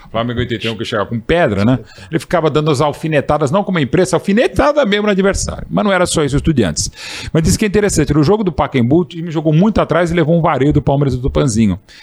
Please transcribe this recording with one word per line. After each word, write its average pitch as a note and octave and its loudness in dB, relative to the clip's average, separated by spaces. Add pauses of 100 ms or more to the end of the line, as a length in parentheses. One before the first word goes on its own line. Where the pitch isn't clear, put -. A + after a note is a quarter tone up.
Flamengo A#2 -4
oitenta A2+ -4
e A2+ -2
um, A2 -6
que A2+ -8
chegava G2+ -4
com A#2 -6
pedra, A2+ 0
né? B2+ 2 (300)
Ele E3 -4
ficava D#3+ 0
dando D3+ 0
as B2+ 0
alfinetadas, D3+ 0
não G3 0
como F#3+ -2
a D#3+ 0
imprensa, E3 0
alfinetada C#4 2
mesmo D4 0
no G#3 2
adversário. - -2
Mas F#3 0
não G#3 2
era F3+ 2
só E3+ 0
isso, C#3 0
Estudiantes. A#2+ 0 (440)
Mas D#3+ 2
diz - 2
que A3 0
é - 2
interessante, F3 0
no D3+ 4
jogo G#3 2
do F3+ -2
Pacaembu, C#3 2
o - 2
time E3+ -10
jogou D#3 -2
muito F#3 2
atrás D#3+ 0
e - -4
levou E3+ 2
um E3 0
vareio D3+ 2
do C#3+ 2
Palmeiras C#3 0
do B2 -6
Tupanzinho. A2+ 0 (260)